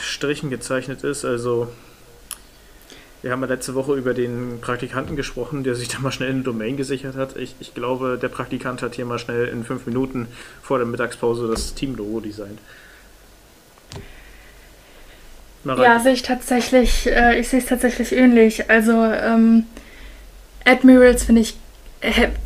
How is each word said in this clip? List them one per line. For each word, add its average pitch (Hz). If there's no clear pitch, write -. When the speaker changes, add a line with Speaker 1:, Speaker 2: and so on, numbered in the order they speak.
Speaker 1:
Strichen 143
gezeichnet 131
ist. 139
Also 120
wir 127
haben 127
ja 127
letzte 127
Woche 135
über 127
den 120
Praktikanten 131
gesprochen, 135
der 127
sich 120
da 120
mal 131
schnell 131
eine 131
Domain 120
gesichert 131
hat. 135
Ich, 127
ich -
glaube, 127
der 123
Praktikant 123
hat 120
hier 123
mal 120
schnell 120
in 120
fünf 123
Minuten 123
vor -
der 120
Mittagspause 120
das 110
Teamlogo 110
designt. 104
Mareike. 131
Speaker 2:
Ja, 233
sehe 262
ich 247
tatsächlich, 247
äh, 240
ich 233
sehe 254
es 254
tatsächlich 240
ähnlich. 233
Also, 226
ähm, 226
Admirals, 247
finde 226
ich, -
hä-, 226